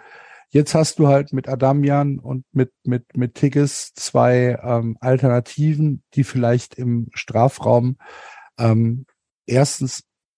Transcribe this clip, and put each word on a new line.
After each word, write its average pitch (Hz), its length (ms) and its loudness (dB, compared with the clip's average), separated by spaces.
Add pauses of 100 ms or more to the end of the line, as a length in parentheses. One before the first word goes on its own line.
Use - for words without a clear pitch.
(500)
Jetzt 143 260 2
hast 160 240 0
du 156 80 6
halt 139 260 2
mit 131 160 -4
Adamian 139 720 0
und 127 340 -10
mit, 131 180 0 (120)
mit, 123 340 -4
mit 123 180 -2
Tigges 143 580 -2
zwei, 123 680 2
ähm, 117 380 -2
Alternativen, 139 1000 0 (100)
die 143 100 0
vielleicht 120 520 -2
im 120 380 -4
Strafraum, 120 840 0 (600)
ähm, 117 480 0 (400)
erstens 131 580 -2 (340)